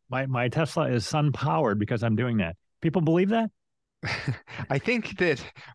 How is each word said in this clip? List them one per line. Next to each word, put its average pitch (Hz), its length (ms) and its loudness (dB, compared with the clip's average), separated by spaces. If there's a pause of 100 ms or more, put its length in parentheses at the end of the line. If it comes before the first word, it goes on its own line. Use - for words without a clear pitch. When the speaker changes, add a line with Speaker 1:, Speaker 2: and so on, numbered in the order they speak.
Speaker 1:
my, 131 200 -4
my 123 220 0
Tesla 151 380 0
is 120 200 0
sun 151 240 2
powered 127 480 0
because 104 240 0
I'm 113 120 2
doing 120 220 0
that." 90 180 -2 (240)
People 160 220 2
believe 170 280 4
that? 226 200 0 (520)
Speaker 2:
<laughs> - 680 -8
I 135 100 0
think 226 380 -4
that 156 260 2 (320)